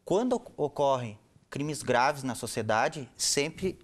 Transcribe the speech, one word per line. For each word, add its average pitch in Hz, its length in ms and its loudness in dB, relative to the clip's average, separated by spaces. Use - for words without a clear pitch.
Quando 233 320 2
oc-, - 180 -12
ocorre 135 640 0
crimes 143 340 -6
graves 131 400 2
na 123 120 -4
sociedade, 120 840 -2
sempre 160 680 -2